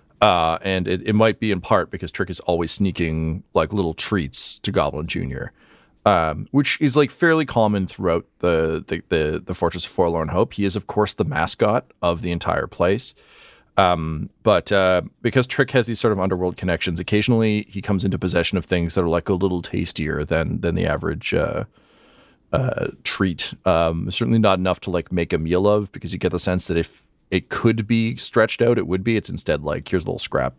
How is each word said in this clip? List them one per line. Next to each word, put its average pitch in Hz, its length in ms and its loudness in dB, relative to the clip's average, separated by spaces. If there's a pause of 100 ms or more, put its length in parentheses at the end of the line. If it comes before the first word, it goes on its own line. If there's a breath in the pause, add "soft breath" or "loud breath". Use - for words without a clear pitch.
(200 soft breath)
Uh, 85 440 4
and 95 240 -2
it, 92 160 -2
it 107 100 0
might 110 260 2
be 107 120 -2
in 92 100 0
part 95 300 0
because 87 200 -8
Trick 92 180 -4
is 87 120 -8
always 85 300 0
sneaking, 80 720 -2 (100)
like, 80 180 2
little 90 220 -2
treats - 680 -2
to 202 120 -4
Goblin 76 340 0
Junior, - 460 -8 (560 soft breath)
um, 82 420 2
which 139 320 0
is, 139 140 2
like, 147 160 4
fairly 160 340 2
common 104 400 2
throughout 87 400 -2 (140)
the, 80 480 0
the, 85 220 -6
the, 78 360 0
the 92 80 -8
Fortress 85 320 -2
of - 60 -8
Forlorn 82 380 0
Hope. 90 260 0
He 101 100 0
is, 95 100 0
of 101 120 -6
course, 104 260 0
the 104 100 -2
mascot 85 600 0 (160)
of 85 220 0
the 87 80 -4
entire 85 340 -2
place. 95 480 0 (640 soft breath)
Um, 80 540 0 (100)
but, 101 300 2
uh, 92 320 4 (180)
because 123 240 2
Trick - 260 -2
has 123 140 4
these 117 140 -4
sort 110 140 2
of 95 60 -2
underworld 90 380 -2
connections, 87 420 -2
occasionally 107 720 2
he 98 100 -10
comes 95 240 -2
into 92 140 0
possession 87 400 0
of 82 80 -2
things 85 300 0
that 90 80 2
are, 85 60 0
like, 85 200 0
a 95 60 2
little 90 260 0
tastier 76 640 -4
than, 80 360 -2
than 85 120 -2
the 85 140 -2
average, 78 480 -4
uh, - 300 -2 (840 soft breath)
uh, - 360 0 (160)
treat. - 500 -2 (120)
Um, 85 440 2
certainly 117 300 2
not 98 180 4
enough 92 240 0
to, - 80 -6
like, 87 220 -4
make 85 200 0
a 87 60 2
meal 87 300 2
of, 104 240 2
because - 200 -10
you 95 60 -4
get 90 140 0
the 87 80 0
sense 90 280 0
that 85 100 0
if - 280 -4 (240)
it 92 200 -2
could 110 360 0
be 113 300 0
stretched - 460 0
out, 117 160 4
it 101 100 -2
would 92 160 -2
be. 113 140 2
It's - 120 -4
instead, 76 320 -2
like, 76 280 -6
here's 90 160 0
a - 20 -6
little - 100 -4
scrap - 420 -2